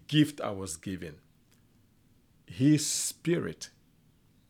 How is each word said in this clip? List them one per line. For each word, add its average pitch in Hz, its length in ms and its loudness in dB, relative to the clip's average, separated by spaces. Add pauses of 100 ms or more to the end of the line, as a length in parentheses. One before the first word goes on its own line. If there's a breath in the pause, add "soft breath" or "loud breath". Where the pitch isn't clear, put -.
gift 147 340 2
I 110 100 -4
was 95 260 -8
given, 85 400 -10 (1300)
his 143 400 4
spirit - 840 -4 (800)